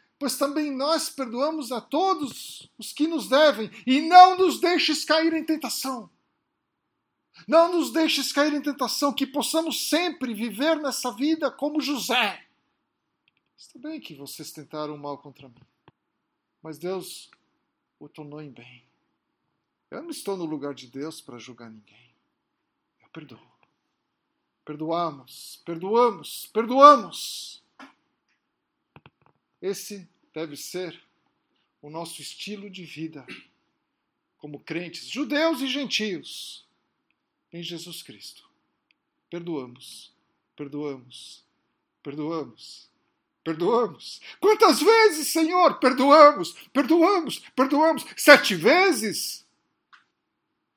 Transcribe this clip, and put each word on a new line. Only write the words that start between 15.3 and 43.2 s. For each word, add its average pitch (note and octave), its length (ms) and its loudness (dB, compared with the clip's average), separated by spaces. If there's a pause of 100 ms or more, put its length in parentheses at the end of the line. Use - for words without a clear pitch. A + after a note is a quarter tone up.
mim, A#2+ 140 -20 (1000)
mas D#3+ 160 -14
Deus F3+ 520 -10 (680)
o D3 100 -20
tornou D3+ 320 -18
em D3 100 -16
bem. A#2+ 340 -20 (1040)
Eu G#3+ 120 -16
não E4+ 80 -16
estou G3 260 -10
no F3 80 -10
lugar C#3+ 300 -8
de B2+ 120 -20
Deus C#3 340 -14
para A#2+ 180 -20
julgar A#2 320 -20
ninguém. - 400 -20 (920)
Eu - 60 -20
perdoo. C#3+ 320 -20 (1200)
Perdoamos, D#3 1000 -8
perdoamos, F#3+ 880 -2
perdoamos. A#3 1080 4 (2000)
Esse F#3+ 480 -10 (240)
deve D#3 240 -10
ser F3 460 -10 (800)
o D3 100 -18
nosso E3 300 -14
estilo G3+ 500 -14
de F#3 140 -16
vida D#3 420 -14 (1120)
como D3 240 -16
crentes, E3+ 480 -12
judeus C#4+ 520 -2
e C4+ 60 -6
gentios, G#3+ 1000 -8 (880)
em E3+ 100 -14
Jesus E3+ 400 -14
Cristo. - 460 -20 (840)
Perdoamos, D3+ 840 -12 (420)
perdoamos, C#3 880 -12 (580)
perdoamos, D3 880 -10 (540)